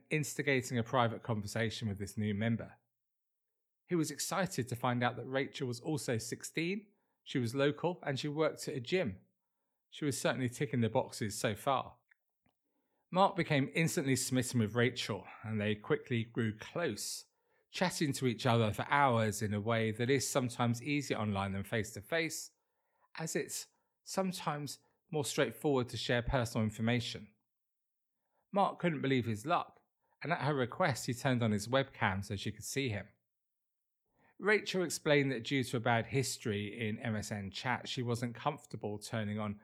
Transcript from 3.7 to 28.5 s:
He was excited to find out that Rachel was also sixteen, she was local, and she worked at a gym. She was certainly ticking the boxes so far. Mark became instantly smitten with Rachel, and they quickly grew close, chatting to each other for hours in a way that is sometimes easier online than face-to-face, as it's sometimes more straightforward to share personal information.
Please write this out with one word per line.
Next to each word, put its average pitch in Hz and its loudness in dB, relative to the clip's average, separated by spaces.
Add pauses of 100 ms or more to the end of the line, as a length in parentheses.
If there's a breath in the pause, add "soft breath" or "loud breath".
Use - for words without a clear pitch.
He 175 -2
was 151 4
excited 165 -2
to 123 -4
find 123 0
out 117 0
that 120 -8
Rachel 131 -2
was 117 -6
also 131 -2
sixteen, 175 -4 (420)
she - -4
was 117 -2
local, 147 0
and 135 -2
she 151 -4
worked 147 -2
at 147 -4
a 127 -4
gym. 123 0 (760)
She - -8
was 143 0
certainly 127 2
ticking 127 -2
the 110 4
boxes 113 0
so 110 0
far. 127 0 (1160)
Mark 190 4
became 147 2
instantly 147 2
smitten 123 0
with 104 0
Rachel, 120 0 (180)
and 110 -4
they 104 0
quickly 117 -2
grew 113 -2
close, - -6 (460)
chatting 170 2
to 131 0
each 113 2
other 117 6
for - -4
hours 117 4
in 104 0
a 104 0
way 110 2
that 120 0
is 135 2
sometimes 120 2
easier 143 -2
online 101 0
than 98 -4
face-to-face, 120 -4 (680)
as 165 -4
it's - -6 (380)
sometimes 165 -4 (320)
more 151 0
straightforward 127 2
to - -8
share 120 0
personal 120 2
information. 117 0 (1200)